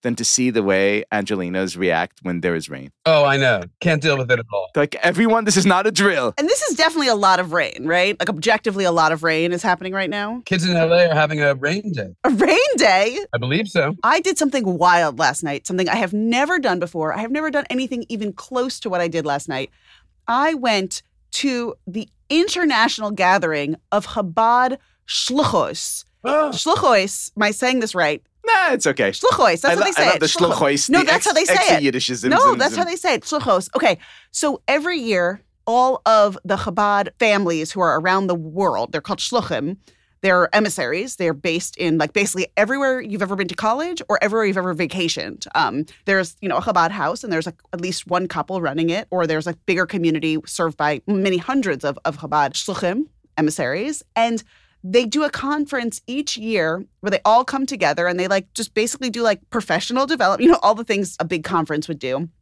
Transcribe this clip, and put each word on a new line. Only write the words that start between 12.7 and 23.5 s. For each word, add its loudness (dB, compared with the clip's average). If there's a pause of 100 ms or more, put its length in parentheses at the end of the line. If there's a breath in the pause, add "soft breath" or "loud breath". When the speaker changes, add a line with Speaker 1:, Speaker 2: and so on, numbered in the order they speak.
Speaker 3:
day? 4 (160)
Speaker 2:
I 0
believe -2
so. 0
Speaker 3:
I 4
did -2
something 0
wild 4
last 0
night, -6
something -2
I 0
have -2
never 0
done 0
before. -4
I -4
have -6
never -2
done -2
anything -6
even -6
close -6
to -8
what -2
I 0
did -4
last -4
night. -6 (580 soft breath)
I 2
went -2 (300)
to -4 (120)
the -8 (220)
international 0
gathering 2 (160)